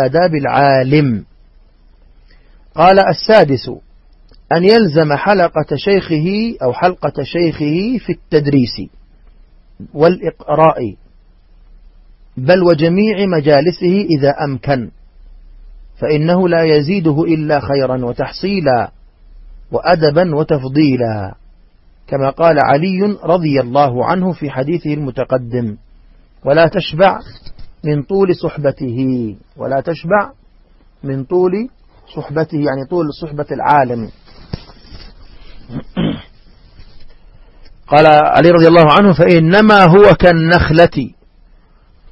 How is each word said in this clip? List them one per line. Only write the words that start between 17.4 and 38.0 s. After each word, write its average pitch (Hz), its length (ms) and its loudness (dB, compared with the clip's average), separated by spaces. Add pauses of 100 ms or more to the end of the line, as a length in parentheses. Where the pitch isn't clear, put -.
خيرا 127 460 -4
وتحصيلا 131 840 -4 (800)
وأدبا 160 640 0
وتفضيلا، 131 1000 -2 (720)
كما 135 220 -4
قال 160 300 0
علي 185 640 0
رضي 156 360 -2
الله 127 460 -2
عنه 180 260 -2
في 151 180 -8
حديثه 147 440 -6
المتقدم: 123 840 -6 (680)
'ولا 156 220 2
تشبع 180 520 -2 (640)
من 147 200 -4
طول 196 320 0
صحبته'، 131 1000 -6 (220)
ولا 131 240 -6
تشبع 175 500 -4 (720)
من 135 200 -8
طول 180 280 -2 (640)
صحبته، 156 420 -6
يعني 135 320 -4
طول 175 160 -4 (160)
صحبة 147 300 -10
العالم. 127 580 -2 (1600)
<clears throat> - 600 -8 (1600)
قال 151 160 8